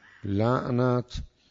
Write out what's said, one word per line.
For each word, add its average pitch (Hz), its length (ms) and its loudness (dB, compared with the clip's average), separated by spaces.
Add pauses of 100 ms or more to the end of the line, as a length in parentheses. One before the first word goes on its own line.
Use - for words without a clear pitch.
(240)
لعنت 123 1000 0 (280)